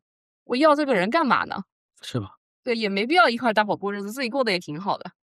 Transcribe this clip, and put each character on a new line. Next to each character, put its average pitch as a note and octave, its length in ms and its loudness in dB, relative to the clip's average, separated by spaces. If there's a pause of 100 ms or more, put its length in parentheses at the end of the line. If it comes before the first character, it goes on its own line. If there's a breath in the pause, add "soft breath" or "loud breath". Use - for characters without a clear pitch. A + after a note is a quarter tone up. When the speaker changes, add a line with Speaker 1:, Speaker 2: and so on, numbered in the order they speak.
(440)
Speaker 1:
我 A#3+ 120 -4
要 D4 200 6
这 D4+ 100 0
个 C4+ 80 0
人 G3 160 2
干 D#4+ 160 2
嘛 F3 200 2
呢？ - 180 -8 (380)
Speaker 2:
是 - 180 -6
吧？ G2 120 -10 (320)
Speaker 1:
对， A#3+ 120 -2
也 A3 140 -2
没 G3 160 -2
必 D4+ 100 0
要 F4 140 6
一 A#3 80 -2
块 A#3+ 120 0
儿 G#3 40 0
搭 G#3+ 100 2
伙 G3 120 0
过 G3+ 180 -6
日 G3+ 80 -8
子， G3+ 100 -8
自 C4+ 100 -8
己 A#3+ 80 -2
过 C4 140 -2
得 A3 80 0
也 F3+ 80 0
挺 D3+ 200 -10
好 F#3+ 180 -4
的。 - 140 -14 (120)